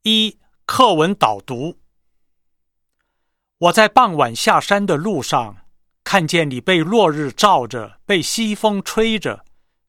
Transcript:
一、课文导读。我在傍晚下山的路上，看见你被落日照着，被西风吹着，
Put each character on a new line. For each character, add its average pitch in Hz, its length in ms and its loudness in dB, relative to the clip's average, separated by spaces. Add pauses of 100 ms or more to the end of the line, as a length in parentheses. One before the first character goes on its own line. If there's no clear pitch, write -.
一、 220 360 0 (260)
课 233 300 2
文 165 200 2
导 107 260 0
读。 135 380 -10 (1800)
我 170 140 4
在 214 160 2
傍 226 260 2
晚 127 200 0
下 175 260 0
山 202 260 0
的 175 100 0
路 165 260 -4
上， 113 340 -4 (480)
看 180 220 0
见 165 220 0
你 127 120 -8
被 185 180 0
落 180 320 2
日 147 200 -6
照 165 360 2
着， 110 400 -12
被 190 160 0
西 214 320 -4
风 202 280 -2
吹 220 360 -2
着， 117 260 -8 (440)